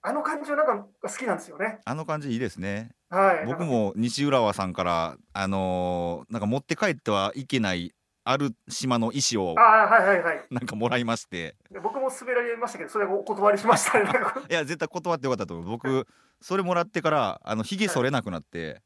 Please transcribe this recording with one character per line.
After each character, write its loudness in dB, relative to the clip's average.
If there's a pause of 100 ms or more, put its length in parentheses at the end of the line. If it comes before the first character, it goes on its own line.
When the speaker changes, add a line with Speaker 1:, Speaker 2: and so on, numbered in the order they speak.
Speaker 1:
あ -2
の -2
感 -4
じ -8
は 0
な 4
ん 2
か -2 (140)
好 -10
き -8
な -2
ん -2
で -14
す -20
よ -18
ね。 -4
Speaker 2:
あ -4
の -8
感 -4
じ -6
い -2
い -2
で -2
す -14
ね。 -6 (140)
Speaker 1:
は 4
い。 -4
Speaker 2:
僕 -4
も 2
西 0
浦 4
和 4
さ -2
ん -6
か -2
ら、 0 (160)
あ -2
の -2
ー、 -10
な -4
ん -
か -2
持 0
っ -6
て -4
帰 0
っ 0
て -4
は 2
い -8
け 0
な 2
い -4 (300)
あ 2
る -2 (140)
島 -2
の 0
石 -2
を、 0
Speaker 1:
あ 8
あ、 2
は 6
い 4
は 6
い 0
は 0
い。 -12
Speaker 2:
な -4
ん -8
か -8
も 0
ら 2
い -2
ま 0
し -10
て。 -8 (260)
Speaker 1:
僕 -6
も -2
勧 -12
め -2
ら 0
れ -4
ま -4
し -8
た -12
け -8
ど、 -14
そ -4
れ 0
は -2
お -2
断 4
り 4
し -2
ま 8
し 0
た 4
ね。 4
Speaker 2:
<laughs> 0
い 0
や、 2
絶 -4
対 -4
断 -2
っ -4
て -4
よ 2
か 2
っ -8
た -4
と -8
思 -8
う。 -8
僕、 -4
Speaker 1:
は 4
い。 -4 (360)
Speaker 2:
そ -4
れ 0
も 0
ら 2
っ 0
て -4
か 2
ら、 2
あ -4
の、 -2
ひ -4
げ 2
剃 2
れ 4
な 0
く -8
な -6
っ -20
て、 -8
Speaker 1:
は -14
い。 -20